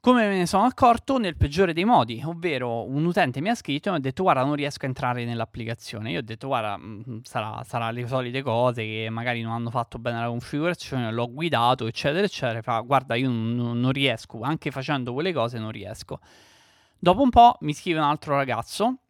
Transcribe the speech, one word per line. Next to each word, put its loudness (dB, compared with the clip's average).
Come 6
me 2
ne 2
sono 4
accorto? 4
Nel -2
peggiore 2
dei 0
modi, 2
ovvero -4
un -2
utente 0
mi -2
ha 2
scritto -4
e 0
mi 0
ha -2
detto: -4
"Guarda, 4
non 0
riesco -6
a -4
entrare -4
nell'applicazione." -8
Io -4
ho -8
detto: -12
"Guarda, -2
mm, -12
sarà, -6
sarà -4
le -6
solite -4
cose, 0
che -6
magari -4
non -4
hanno -4
fatto -4
bene -4
la -2
configurazione, -4
l'ho -2
guidato, 2
eccetera, -2
eccetera." -4
Fa: -2
"Guarda, 0
io 0
non, -2
non 2
riesco, -2
anche -4
facendo -4
quelle -4
cose -2
non -6
riesco." -12
Dopo 4
un 6
po' 10
mi -2
scrive -2
un 2
altro 0
ragazzo -2